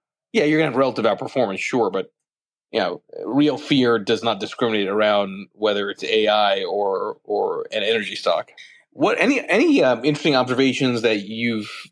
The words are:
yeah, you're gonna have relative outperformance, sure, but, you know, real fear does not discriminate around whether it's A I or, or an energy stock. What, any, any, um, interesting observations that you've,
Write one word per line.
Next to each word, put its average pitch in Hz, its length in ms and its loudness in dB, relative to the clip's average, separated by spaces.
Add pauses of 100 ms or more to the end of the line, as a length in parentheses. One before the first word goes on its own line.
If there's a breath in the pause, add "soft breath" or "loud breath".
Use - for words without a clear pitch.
(340)
yeah, 220 100 2
you're 156 160 2
gonna 156 100 2
have 123 80 -4
relative 127 280 0
outperformance, 110 520 -2
sure, 113 320 0
but, 92 240 -4 (560)
you - 100 -2
know, 90 220 -4 (240)
real 135 320 0
fear 123 400 2
does 107 240 -2
not 110 180 -2
discriminate 107 480 -2
around 101 640 0
whether 101 360 -2
it's - 140 -12
A 107 240 2
I 101 360 2
or, 98 600 -4
or 95 480 -4
an 110 100 -4
energy 104 340 -2
stock. - 360 -2 (440 loud breath)
What, - 240 2
any, 240 300 0
any, 269 340 4
um, 123 220 2
interesting 147 320 2
observations 127 640 2
that 110 220 0
you've, 110 460 -4 (220)